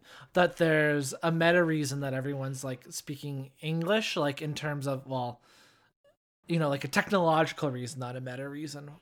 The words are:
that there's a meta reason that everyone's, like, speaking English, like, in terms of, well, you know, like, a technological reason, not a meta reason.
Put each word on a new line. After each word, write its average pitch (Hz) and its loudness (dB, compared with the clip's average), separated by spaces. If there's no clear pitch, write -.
that 175 4
there's 151 4
a 165 2
meta 170 6
reason 151 0
that 135 -4
everyone's, 135 -4
like, 131 -8
speaking 139 -10
English, 165 0
like, 143 0
in 151 -4
terms 143 -4
of, 135 -2
well, 127 -4
you 170 2
know, 151 2
like, 139 -2
a 143 -4
technological 160 2
reason, 123 -6
not 123 -8
a 127 -8
meta 127 -8
reason. 143 -12